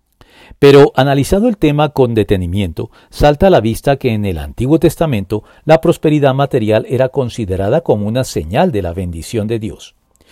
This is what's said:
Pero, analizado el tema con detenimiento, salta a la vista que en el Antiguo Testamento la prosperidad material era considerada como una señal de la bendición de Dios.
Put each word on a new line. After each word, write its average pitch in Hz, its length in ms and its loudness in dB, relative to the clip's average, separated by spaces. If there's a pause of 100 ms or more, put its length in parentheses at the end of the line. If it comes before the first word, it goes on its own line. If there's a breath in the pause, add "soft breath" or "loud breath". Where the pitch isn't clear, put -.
(600 soft breath)
Pero, 143 360 8
analizado 143 520 0
el 233 100 -2
tema 147 320 0
con 127 240 0
detenimiento, 98 800 -2 (180 soft breath)
salta 147 380 2
a - 20 6
la 156 120 4
vista 113 340 -2
que 127 180 -2
en 104 120 -4
el 90 120 -4
Antiguo 110 420 -2
Testamento 127 640 -2 (200 soft breath)
la 156 160 4
prosperidad 151 540 0
material 117 560 0
era 127 200 0
considerada 110 720 -4
como 107 240 -2
una 120 200 -4
señal 107 460 -2
de 104 100 -4
la 87 120 -6
bendición 90 540 -6
de 113 120 -4
Dios. - 360 -14 (360 soft breath)